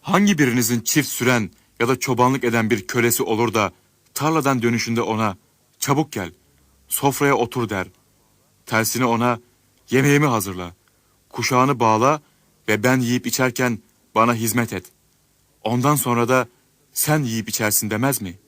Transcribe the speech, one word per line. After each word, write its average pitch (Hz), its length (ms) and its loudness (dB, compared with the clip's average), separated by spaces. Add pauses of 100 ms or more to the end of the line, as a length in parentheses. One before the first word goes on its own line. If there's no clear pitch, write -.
Hangi 190 360 2
birinizin 120 420 2
çift - 280 -2
süren 117 420 -2 (300)
ya 117 80 0
da 127 100 0
çobanlık 123 460 0
eden 113 260 0
bir 107 160 -2
kölesi 117 360 0
olur 110 320 -2
da 104 180 0 (420)
tarladan 139 480 0
dönüşünde 117 400 -2
ona 107 340 -2 (420)
"Çabuk 151 340 -2
gel, 92 200 -8 (560)
sofraya 139 460 0
otur." 117 340 -2
der. 95 180 -4 (800)
Tersine 113 380 0
ona 117 340 2 (520)
"Yemeğimi 143 360 4
hazırla, 92 480 -4 (540)
kuşağını 127 520 0
bağla 120 400 4 (480)
ve 107 140 0
ben 131 180 4
yiyip 123 260 -2
içerken 123 520 -2 (360)
bana 117 200 4
hizmet 113 380 -2
et. 92 120 -8 (800)
Ondan 123 320 2
sonra 120 320 0
da 127 200 2 (440)
sen 151 300 0
yiyip 113 260 -4
içersin." 107 420 -2
demez 120 320 -2
mi? 90 260 -10